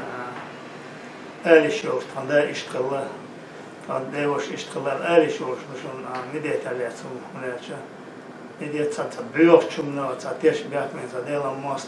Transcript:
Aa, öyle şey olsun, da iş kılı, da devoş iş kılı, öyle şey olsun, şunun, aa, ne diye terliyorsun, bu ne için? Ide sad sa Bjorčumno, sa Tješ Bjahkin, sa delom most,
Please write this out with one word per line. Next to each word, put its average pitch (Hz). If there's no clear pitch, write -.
Aa, -
öyle 151
şey -
olsun, 131
da 147
iş -
kılı, 135
da 131
devoş 147
iş -
kılı, 139
öyle 160
şey -
olsun, 127
şunun, 127
aa, 127
ne 151
diye 147
terliyorsun, 123
bu 135
ne 127
için? -
Ide 147
sad 135
sa 123
Bjorčumno, 151
sa 135
Tješ 147
Bjahkin, 139
sa 143
delom 139
most, 139